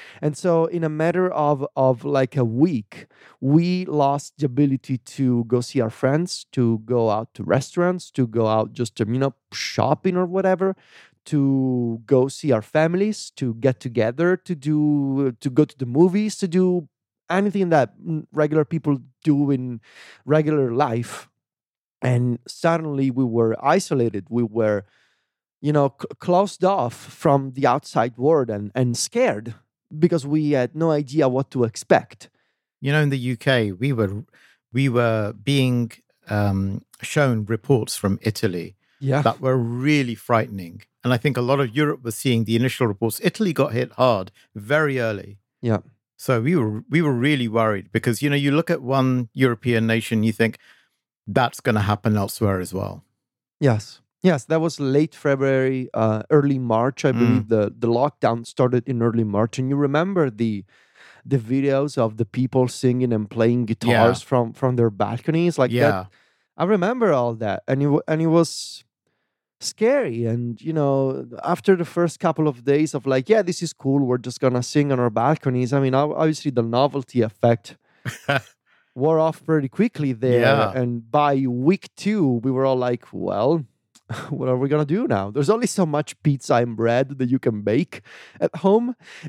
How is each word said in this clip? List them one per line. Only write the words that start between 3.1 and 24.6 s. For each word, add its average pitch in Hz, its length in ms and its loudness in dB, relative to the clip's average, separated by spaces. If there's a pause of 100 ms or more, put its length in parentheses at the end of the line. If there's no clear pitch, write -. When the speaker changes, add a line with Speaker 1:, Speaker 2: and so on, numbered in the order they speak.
Speaker 1:
we 170 460 2
lost 143 520 -2
the 143 80 -2
ability 135 520 0
to 123 480 -2
go 123 140 0
see 123 200 -4
our 113 100 0
friends, 151 640 -2
to 113 320 0
go 117 260 0
out 110 240 -4
to - 80 -12
restaurants, 175 680 -2
to 127 160 0
go 110 180 -2
out 110 280 -2
just 120 240 -6
to, 117 100 0
you 120 100 -2
know, 135 160 0 (180)
shopping - 640 -2
or 180 80 0
whatever, 185 520 -2 (480)
to 131 840 0
go 131 220 4
see 139 240 -2
our 110 100 0
families, 175 680 -2
to 120 220 -6
get 123 260 0
together, 127 560 0
to 180 180 -8
do, 143 880 0
to 143 100 -4
go 139 140 4
to - 120 -8
the 131 100 -6
movies, 180 500 2
to 202 100 -6
do 180 420 0 (420)
anything 196 400 0
that, 139 280 4
mm, 160 340 -6
regular 151 340 2
people 147 320 -2 (260)
do 143 260 2
in 127 300 -4 (460)
regular 151 480 2
life. 120 560 -2 (720)
And 123 440 0
suddenly 156 640 -2
we 127 140 0
were 113 400 0
isolated. 123 640 0
We 117 140 0
were, 107 420 0 (800)